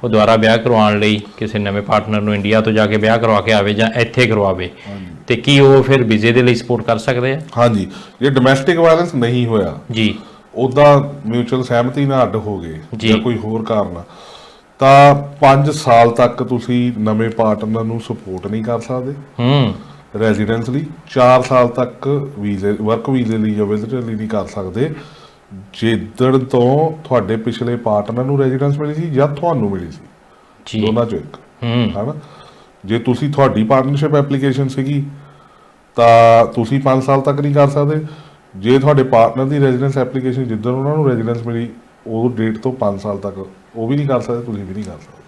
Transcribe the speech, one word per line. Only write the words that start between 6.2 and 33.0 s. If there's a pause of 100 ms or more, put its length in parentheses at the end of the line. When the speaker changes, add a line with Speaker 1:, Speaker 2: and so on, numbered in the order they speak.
Speaker 1:
ਦੇ
ਲਈ
ਸਪੋਰਟ
ਕਰ
ਸਕਦੇ
ਆ? (180)
Speaker 2:
ਹਾਂਜੀ, (320)
ਜੇ
ਡੋਮੈਸਟਿਕ
ਵਾਇਲੈਂਸ
ਨਹੀਂ
ਹੋਇਆ, (120)
Speaker 1:
ਜੀ। (360)
Speaker 2:
ਉਹਦਾ (120)
ਮਿਊਚੁਅਲ
ਸਹਿਮਤੀ
ਨਾਲ
ਅੱਡ
ਹੋ
ਗਏ (160)
Speaker 1:
ਜੀ।
Speaker 2:
ਜਾਂ
ਕੋਈ
ਹੋਰ
ਕਾਰਨ
ਆ, (760)
ਤਾਂ
ਪੰਜ
ਸਾਲ
ਤੱਕ
ਤੁਸੀਂ
ਨਵੇਂ
ਪਾਰਟਨਰ
ਨੂੰ
ਸਪੋਰਟ
ਨਹੀਂ
ਕਰ
ਸਕਦੇ (240)
Speaker 1:
ਹੂੰ। (440)
Speaker 2:
ਰੈਜ਼ੀਡੈਂਸ
ਲਈ। (280)
ਚਾਰ
ਸਾਲ
ਤੱਕ
ਵੀਜ਼ੇ,
ਵਰਕ
ਵੀਜ਼ੇ
ਲਈ
ਜਾਂ
ਵਿਜ਼ਿਟਰ
ਲਈ
ਨਹੀਂ
ਕਰ
ਸਕਦੇ, (640)
ਜਿੱਦਣ
ਤੋਂ
ਤੁਹਾਡੇ
ਪਿਛਲੇ
ਪਾਰਟਨਰ
ਨੂੰ
ਰੈਜ਼ੀਡੈਂਸ
ਮਿਲੀ
ਸੀ
ਜਾਂ
ਤੁਹਾਨੂੰ
ਮਿਲੀ
ਸੀ, (680)
Speaker 1:
ਜੀ।
Speaker 2:
ਦੋਨਾਂ
ਚੋਂ
ਇੱਕ, (260)
Speaker 1:
ਹੂੰ।
Speaker 2:
ਹੈ
ਨਾ। (680)
ਜੇ
ਤੁਸੀਂ,